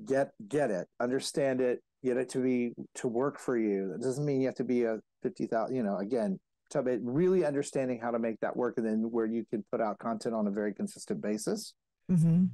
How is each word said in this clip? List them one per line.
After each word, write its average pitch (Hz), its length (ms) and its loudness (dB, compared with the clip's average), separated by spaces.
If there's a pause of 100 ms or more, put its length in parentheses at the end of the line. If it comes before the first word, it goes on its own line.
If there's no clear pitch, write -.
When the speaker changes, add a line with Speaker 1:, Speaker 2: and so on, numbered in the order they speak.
Speaker 1:
get, 135 260 0 (160)
get 135 220 0
it, 90 180 -2 (120)
understand 131 600 0
it, 123 180 2 (240)
get 123 140 2
it 127 120 -2
to 135 100 -2
be, 123 340 2 (220)
to - 120 -4
work 131 320 0
for 127 180 0
you. 98 340 2
That 92 100 -6
doesn't 131 240 -2
mean 139 160 2
you 131 60 2
have 120 80 -4
to 131 80 -2
be 120 200 2
a 113 140 0 (260)
fifty 110 240 -4
thousand, 117 280 -2
you 123 80 0
know, 98 140 0
again, 101 420 0 (320)
so, 147 120 0
but 123 180 0
really 165 440 2
understanding 139 540 -2
how 120 120 -2
to 117 80 0
make 113 220 -2
that - 140 -2
work 120 220 0
and 113 80 0
then 110 240 2
where 113 160 2
you 113 240 -2
can 104 220 -4
put 113 100 0
out 104 180 0
content 113 360 -2
on 107 120 2
a 101 40 0
very 104 220 0
consistent - 480 -6
basis. 107 520 -4 (380)
Speaker 2:
Mm-hmm. 165 420 6